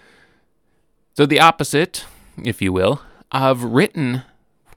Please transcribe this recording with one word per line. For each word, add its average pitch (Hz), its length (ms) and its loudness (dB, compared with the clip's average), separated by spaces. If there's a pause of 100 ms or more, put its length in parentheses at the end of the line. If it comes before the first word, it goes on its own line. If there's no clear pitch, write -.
(1160)
So 147 80 4
the 143 140 2
opposite, 160 680 0 (380)
if - 180 -6
you 98 100 -2
will, 95 300 0 (300)
of 135 320 0
written 127 600 -2 (540)